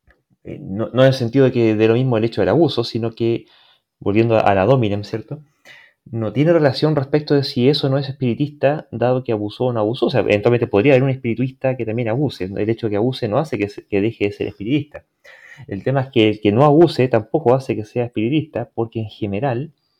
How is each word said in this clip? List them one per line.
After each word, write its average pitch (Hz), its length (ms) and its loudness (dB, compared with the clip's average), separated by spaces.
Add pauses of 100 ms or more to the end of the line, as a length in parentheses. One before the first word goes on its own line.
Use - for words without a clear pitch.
(440)
Eh, - 160 -14
no, 98 320 -8
no 123 100 4
en 135 60 8
el 131 60 4
sentido 127 320 2
de 120 60 2
que 117 220 2
dé 110 140 4
lo 113 60 4
mismo 127 220 2
el 110 80 2
hecho 113 180 -2
del 87 80 2
abuso, 127 340 2
sino 113 300 -6
que, 117 320 -2 (520)
volviendo 110 380 2
a, 107 40 4
a 98 140 2
la 95 100 2
dominem, 104 400 2
¿cierto? 143 380 -12 (640)
No 113 260 -6
tiene 151 200 2
relación 151 440 2
respecto 151 380 0
de 139 100 2
si 123 240 0
eso 143 200 0
no 135 100 0
es 135 100 -4
espiritista, 139 840 -4
dado 127 320 -2
que 117 80 -4
abusó 104 340 -4
o 127 60 -2
no 117 80 -2
abusó. 110 260 0
O - 40 0
sea, 131 100 0
eventualmente 113 480 2
podría 110 260 4
haber 127 100 4
un 139 60 0
espiritista 131 680 -4
que 120 100 -6
también 110 220 -4
abuse. 123 360 -4
El 101 260 -4
hecho 117 160 -4
de 104 60 -2
que 101 40 -2
abuse 127 320 -2
no 110 100 0
hace 151 200 -4
que 101 100 -2
se, - 180 -16
que 101 140 -2
deje 101 260 -2
de 101 60 -2
ser 107 160 -6
espiritista. 135 560 -6 (640)
El 95 160 -10
tema 131 180 -2
es 131 80 -8
que 110 200 4
el 104 100 -6
que 101 120 2
no 120 120 4
abuse 151 440 4
tampoco 120 460 0
hace 131 220 -4
que 107 80 -8
sea 123 220 -6
espiritista, 123 680 -4
porque 113 260 -6
en 110 100 -8
general, 117 640 -6 (280)